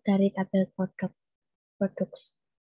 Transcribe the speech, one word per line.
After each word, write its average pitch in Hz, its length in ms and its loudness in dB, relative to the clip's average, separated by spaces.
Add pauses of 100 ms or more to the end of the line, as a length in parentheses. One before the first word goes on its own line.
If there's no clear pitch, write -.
dari 196 240 4
tabel 190 480 -2
produk. 185 320 -4 (640)
Produk. 190 320 -4 (680)